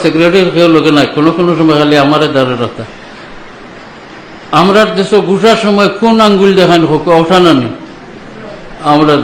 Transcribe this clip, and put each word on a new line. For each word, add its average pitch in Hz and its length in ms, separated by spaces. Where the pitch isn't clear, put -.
সেক্রেটারি 170 520
কেউ 170 140
লোকে 156 220
নাই, 143 240
কোনো 151 160
কোনো 170 280
সময় 160 200
খালি 147 200
আমারে 147 300
দ্বারে 131 340
রাখা। 113 220
আমরা 190 320
দেশ 190 300
ঘুষার 196 480
সময় 202 260
কোন 226 320
আঙ্গুল 196 340
দেখান 170 300
হোক 151 240
ওঠা 170 320
না 170 120
নি, 127 160
আমরা 151 400